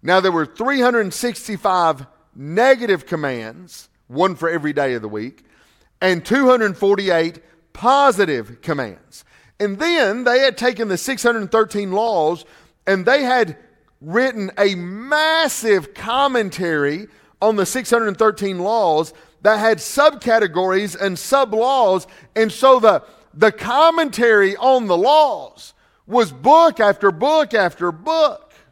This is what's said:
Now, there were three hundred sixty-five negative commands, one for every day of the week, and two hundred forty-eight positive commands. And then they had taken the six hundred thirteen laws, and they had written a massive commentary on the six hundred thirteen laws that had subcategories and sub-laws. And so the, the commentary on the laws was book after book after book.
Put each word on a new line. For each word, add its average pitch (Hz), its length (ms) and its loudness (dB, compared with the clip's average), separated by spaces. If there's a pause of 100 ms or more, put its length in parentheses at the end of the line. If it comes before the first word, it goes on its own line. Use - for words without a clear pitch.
Now, 180 200 2
there 185 120 0
were 160 140 0
three 262 340 -4
hundred 233 320 0
sixty-five 180 920 -2 (280)
negative 202 680 0
commands, 143 880 -8 (160)
one 170 300 -2
for 160 120 -4
every 151 240 -4
day 139 220 -2
of 113 80 -6
the 107 60 -10
week, 107 360 -12 (560)
and 180 240 -2
two 254 240 2
hundred 220 300 2
forty-eight 190 640 0 (340)
positive 190 880 0
commands. 131 600 -10 (380)
And 202 180 -4
then 254 460 0
they 240 140 2
had 269 180 0
taken 233 320 -4
the 190 80 -4
six 262 260 -6
hundred 226 300 -2
thirteen 208 400 0
laws, 185 540 -2 (400)
and 190 180 0
they 277 180 4
had 247 360 -2 (440)
written 202 560 -2
a 202 160 2
massive 233 1200 -2
commentary 196 1120 -2 (320)
on 214 160 2
the 196 100 0
six 247 240 -6
hundred 226 280 0
thirteen 202 400 0
laws 175 540 0 (300)
that 214 160 4
had 214 200 0
subcategories 202 1200 0
and 190 200 -4
sub-laws. 233 880 0 (280)
And 220 180 0
so 262 260 4
the, 214 240 4 (300)
the 202 200 2
commentary 240 1040 2
on 254 300 0
the 180 120 0
laws 233 760 0 (340)
was 220 240 0
book 277 480 4
after 202 320 2
book 269 440 -2
after 180 360 -2
book. 285 640 -4 (200)